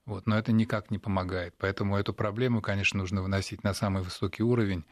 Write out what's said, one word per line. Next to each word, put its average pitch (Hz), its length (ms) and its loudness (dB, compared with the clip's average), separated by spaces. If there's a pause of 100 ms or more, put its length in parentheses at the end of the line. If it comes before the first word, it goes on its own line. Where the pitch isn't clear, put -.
Вот, 101 200 -10
но 110 100 4
это 110 140 0
никак 110 400 2
не 101 80 -2
помогает. 92 600 -2
Поэтому 101 380 0
эту 101 160 0
проблему, 113 480 0
конечно, 101 380 0
нужно 95 240 0
выносить 98 400 -2
на 98 120 2
самый 98 280 0
высокий 92 400 -4
уровень. 110 500 2